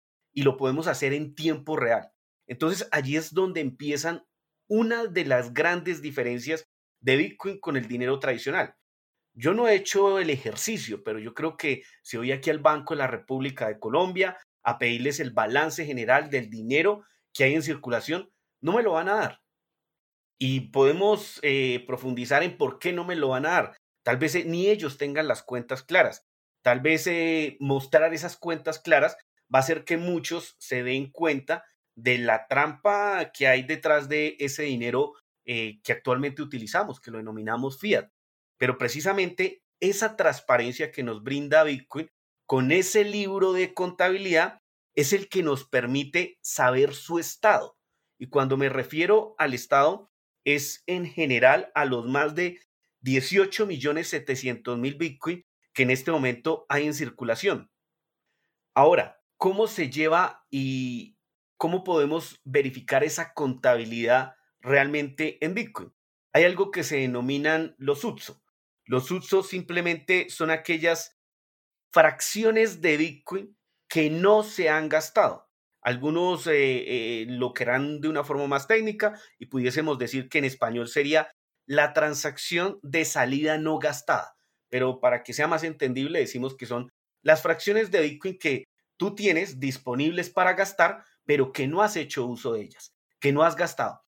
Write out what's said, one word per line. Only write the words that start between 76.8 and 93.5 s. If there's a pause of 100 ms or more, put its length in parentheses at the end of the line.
eh,
lo
querrán
de
una
forma
más
técnica (180)
y
pudiésemos
decir
que
en
español
sería (380)
la
transacción
de
salida
no
gastada. (360)
Pero
para
que
sea
más
entendible,
decimos
que
son (320)
las
fracciones
de
Bitcoin
que (340)
tú
tienes
disponibles
para
gastar, (220)
pero
que
no
has
hecho
uso
de
ellas, (300)
que
no
has